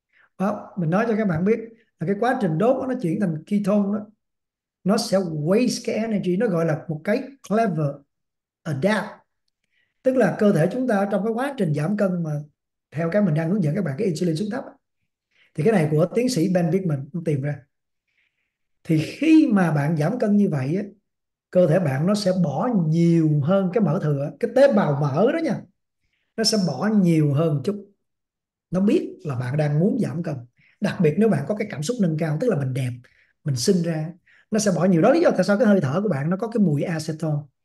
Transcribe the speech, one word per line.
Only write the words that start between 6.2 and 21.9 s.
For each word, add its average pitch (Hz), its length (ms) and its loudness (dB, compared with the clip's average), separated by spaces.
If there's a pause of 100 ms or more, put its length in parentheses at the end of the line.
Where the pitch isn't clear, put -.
nó 233 100 0
gọi 165 200 0
là 151 220 -2
một 151 160 -6
cái 226 180 -2 (260)
clever 185 380 0 (760)
adapt. 175 440 -2 (960)
Tức 262 140 0
là 196 220 2
cơ 208 140 4
thể 165 200 2
chúng 254 160 -4
ta 208 220 0
trong 196 140 -2
cái 226 80 -2
quá 269 240 -4
trình 175 180 0
giảm 156 220 -2
cân 185 260 -2
mà 156 80 -6 (600)
theo 165 200 -4
cái 202 120 2
mình 170 120 2
đang 160 160 0
hướng 208 120 0
dẫn 147 120 0
các 202 100 -2
bạn 143 140 -4
cái - 80 -2
insulin 170 300 -2
xuống 202 140 -4
thấp 262 140 -8
á. - 80 -20 (840)
Thì 147 100 -4
cái 220 80 4
này 160 180 4
của 156 240 4
tiến 247 140 2
sĩ - 200 0
Ben 175 220 2
Bikman 156 420 -2
ông 165 120 -8
tìm 139 180 -2
ra. 147 160 -6 (1300)
Thì 160 140 2
khi 311 540 4
mà 185 180 2
bạn 151 260 0
giảm 170 220 -2
cân 208 180 2
như 202 120 4
vậy 147 280 -2
á, 208 60 -4 (680)
cơ 180 160 6
thể 160 120 4
bạn 151 280 0